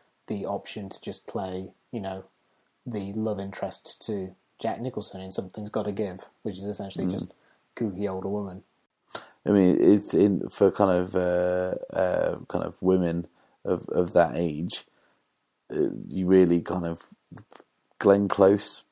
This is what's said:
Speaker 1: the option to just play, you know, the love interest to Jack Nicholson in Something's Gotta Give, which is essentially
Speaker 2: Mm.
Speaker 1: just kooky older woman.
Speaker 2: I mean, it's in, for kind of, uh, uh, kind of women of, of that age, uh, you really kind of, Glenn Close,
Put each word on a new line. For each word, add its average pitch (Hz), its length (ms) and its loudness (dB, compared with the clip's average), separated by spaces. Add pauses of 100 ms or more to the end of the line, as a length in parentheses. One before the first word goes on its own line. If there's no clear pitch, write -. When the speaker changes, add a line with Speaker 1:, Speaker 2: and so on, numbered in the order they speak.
(260)
Speaker 1:
the 101 200 -6
option 98 420 -8
to - 120 -16
just - 280 -14
play, 95 420 -8 (220)
you 120 80 -8
know, 95 240 -8 (640)
the 101 280 -8
love 107 260 -4
interest - 680 -10
to 92 280 -6 (240)
Jack 110 220 -6
Nicholson 113 400 -8
in 95 100 -12
Something's 104 380 -8
Gotta 104 240 -4
Give, 98 280 -6 (220)
which 98 160 -8
is - 60 -10
essentially 170 420 -6
Speaker 2:
Mm. 90 60 0
Speaker 1:
just - 200 -8 (440)
kooky 101 320 -4
older 95 200 -6
woman. 98 340 -6 (840)
Speaker 2:
I - 60 2
mean, 95 300 6
it's 95 340 6
in, 95 340 4
for 98 220 4
kind 98 200 2
of, 90 260 0
uh, 90 580 0 (220)
uh, 82 420 0 (100)
kind - 160 -4
of 82 160 -10
women 87 460 2 (380)
of, - 240 -2
of - 240 0
that 85 240 4
age, 85 480 -4 (880)
uh, 73 180 0 (180)
you 90 180 -2
really 90 340 8
kind 87 260 -4
of, 85 160 -6 (960)
Glenn 101 300 6
Close, 101 640 4